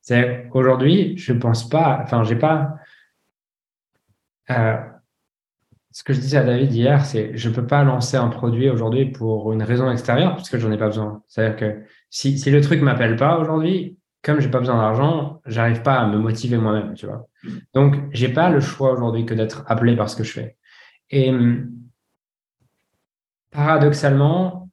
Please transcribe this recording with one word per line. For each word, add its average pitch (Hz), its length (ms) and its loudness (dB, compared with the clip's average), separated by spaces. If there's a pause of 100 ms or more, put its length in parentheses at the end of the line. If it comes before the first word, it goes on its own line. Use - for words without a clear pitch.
C'est, 123 500 0
aujourd'hui, 131 640 2
je - 160 -4
pense 113 340 0
pas, 151 360 0
enfin, 117 200 0
j'ai 113 120 0
pas, 147 400 0 (1800)
euh, 113 240 0 (1160)
ce - 120 -20
que 139 100 -2
je - 60 0
disais 135 180 0
à 123 60 4
David 123 300 0
hier, 139 320 2
c'est, 110 300 -4
je 117 140 -4
peux 117 160 -2
pas 143 180 2
lancer 127 340 0
un 120 100 0
produit 120 420 0
aujourd'hui 117 360 0
pour 110 480 -4
une 110 100 -2
raison 123 260 0
extérieure 127 460 0
parce - 140 -14
que 120 100 -4
j'en 110 120 -2
ai 107 60 -2
pas 107 100 0
besoin. 104 400 -4
C'est-à-dire 110 280 -2
que 107 260 -6 (280)
si, 135 280 -2
si 139 140 0
le 143 100 6
truc 143 200 2
m'appelle 117 340 2
pas 156 240 2
aujourd'hui, 160 580 -2 (240)
comme 151 180 0
j'ai 127 100 0
pas 127 100 0
besoin 123 180 0
d'argent, 135 680 0
j'arrive 117 360 -2
pas 139 140 2
à 120 120 0
me 104 100 0
motiver 113 400 -2
moi-même, 107 380 -2
tu - 100 -16
vois. 104 220 -14 (460)
Donc, 143 220 4 (160)
j'ai 123 180 -2
pas 160 200 2
le 147 100 2
choix 135 320 -2
aujourd'hui 117 340 -2
que 113 80 -6
d'être 110 340 -4
appelé 117 280 2
par 113 140 -2
ce - 60 -12
que 113 80 -6
je - 80 -8
fais. - 260 -12 (540)
Et, 131 180 2
hum, 120 420 0 (1800)
paradoxalement, 147 1200 2